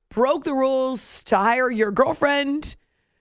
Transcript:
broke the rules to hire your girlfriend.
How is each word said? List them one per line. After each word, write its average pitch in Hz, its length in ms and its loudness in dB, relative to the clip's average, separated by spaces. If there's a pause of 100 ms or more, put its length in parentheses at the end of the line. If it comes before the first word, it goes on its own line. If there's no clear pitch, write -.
broke 269 360 0
the 302 100 -2
rules 262 720 -2
to 226 120 2
hire 240 340 2
your 214 200 0
girlfriend. 285 880 0 (440)